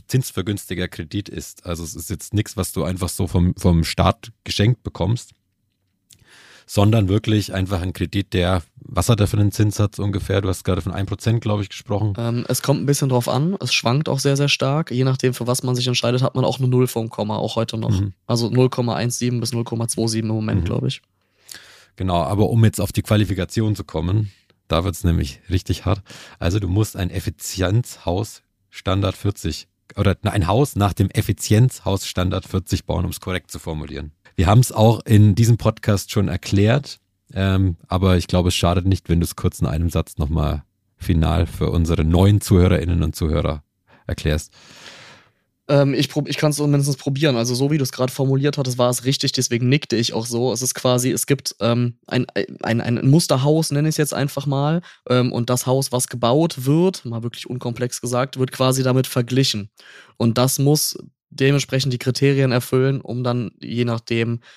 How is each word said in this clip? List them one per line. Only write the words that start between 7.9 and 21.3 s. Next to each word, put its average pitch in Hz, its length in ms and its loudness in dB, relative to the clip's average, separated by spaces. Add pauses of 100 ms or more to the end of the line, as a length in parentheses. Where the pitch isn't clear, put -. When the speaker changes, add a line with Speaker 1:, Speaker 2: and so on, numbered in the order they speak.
Speaker 1:
Kredit, 92 400 -4
der, 90 320 2 (140)
was - 320 -2
hat 113 100 4
er 101 80 4
für 107 100 -2
einen 104 140 2
Zinssatz 104 480 0
ungefähr? 98 400 -2
Du 98 80 -2
hast 92 160 -4
gerade 90 180 0
von 92 120 -8
ein 95 120 -4
Prozent, 113 360 -2
glaub 104 180 -2
ich, 101 80 -6
gesprochen. 104 500 -4
Speaker 2:
Ähm, 117 300 -2
es - 140 -2
kommt 135 200 0
ein 113 40 -4
bisschen 139 240 0
drauf 123 180 0
an. 151 320 0
Es - 140 -4
schwankt 131 340 0
auch 135 120 0
sehr, 139 180 2
sehr 143 100 2
stark. 139 420 -2
Je 123 140 0
nachdem, 131 300 0
für 120 140 -6
was 123 160 -2
man 127 120 0
sich 123 120 -2
entscheidet, 123 340 0
hat - 140 0
man 131 100 2
auch 135 120 0
eine 131 120 0
Null 127 180 2
vorm 113 220 -6
Komma, 107 260 -6
auch 110 220 -4
heute 113 200 -2
noch. 107 220 0
Speaker 1:
Mhm. 101 140 -4 (120)
Speaker 2:
Also 117 240 0
null 127 200 4
Komma 120 260 -2
eins 117 240 -4
sieben 120 220 -2
bis 113 100 -6
null 117 140 -4
Komma 113 240 -4
zwei 113 180 -2
sieben 110 220 -2
im 110 60 -2
Moment, 107 260 0
Speaker 1:
Mhm. 80 40 -2
Speaker 2:
glaub - 200 -2
ich. 131 160 -4 (960)